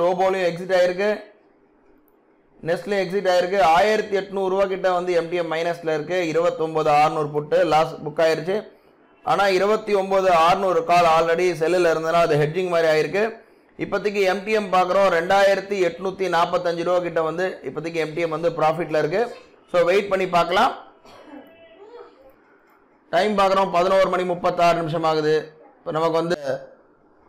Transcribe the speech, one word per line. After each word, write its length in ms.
Robo-லயும் 460
exit 300
ஆயிருக்கு. 300
Nestலையும் 420
exit 300
ஆயிருக்கு. 260
ஆயிரத்தி 560
எட்நூறு 320
ரூபா 180
கிட்ட 260
வந்து 200
எம் 160
டி 80
எம் 160
மைனஸ்ல 420
இருக்கு. 240
இருபத்தொம்போது 540
அறுநூறு 420
புட்டு 360
loss 300
book 280
ஆயிருச்சு. 340
ஆனா 240
இருபத்தி 460
ஒன்பது 360
அறுநூறு 540
call 200
already 440
செல்லுல 300
இருந்தனால 340
அது 100
hedging 320
மாதிரி 240
ஆயிருக்கு. 520
இப்போதைக்கு 440
எம் 220
டி 80
எம் 200
பார்க்குறோம். 360
ரெண்டாயிரத்தி 720
எட்நூத்தி 480
நாற்பத்தஞ்சு 540
ரூபா 180
கிட்ட 220
வந்து 400
இப்போதைக்கு 320
எம் 200
டி 60
எம் 100
வந்து 200
ப்ராஃபிட்ல 480
இருக்கு. 460
So, 120
wait 240
பண்ணி 200
பார்க்கலாம். 460
Time 280
பார்க்குறோம். 340
பதினோரு 360
மணி 160
முப்பத்தாறு 540
நிமிஷம் 240
ஆகுது. 500
இப்போ 140
நமக்கு 200
வந்து, 240